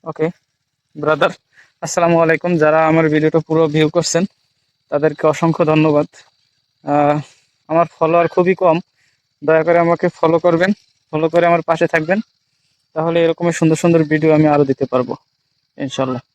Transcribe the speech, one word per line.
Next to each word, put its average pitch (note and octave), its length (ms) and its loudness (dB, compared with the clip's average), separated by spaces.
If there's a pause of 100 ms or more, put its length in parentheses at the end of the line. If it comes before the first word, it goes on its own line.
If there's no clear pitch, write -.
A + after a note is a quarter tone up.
ওকে D#3+ 220 -6 (680)
ব্রাদার, D3+ 360 -2 (500)
আসসালামু E3+ 400 0
আলাইকুম। D#3+ 300 0 (100)
যারা D#3 240 2
আমার D#3+ 220 2
ভিডিওটা D#3 380 0
পুরো D#3+ 160 0 (120)
ভিউ D#3 220 2
করছেন E3+ 280 -2 (680)
তাদেরকে D3 360 -2
অসংখ্য D#3+ 380 0
ধন্যবাদ। D#3 440 2 (760)
আহ, D3 320 0 (520)
আমার E3 180 0 (100)
ফলোয়ার E3+ 320 0
খুবই F3+ 260 0
কম, E3+ 220 2 (680)
দয়া D#3+ 220 2
করে E3+ 140 2
আমাকে E3+ 300 0
ফলো E3 300 0
করবেন, F3 320 0 (420)
ফলো D#3+ 160 -2
করে E3+ 180 0
আমার E3+ 160 2
পাশে E3 240 -2
থাকবেন, E3 320 -2 (800)
তাহলে E3 260 -2
এরকমের E3 360 -2
সুন্দর D#3+ 180 2
সুন্দর E3 280 2
ভিডিও D#3 320 0
আমি D3+ 120 4
আরও D3 160 2
দিতে C3+ 220 -2
পারবো B2+ 280 -4 (640)
ইনশাল্লাহ। C3 440 -8 (120)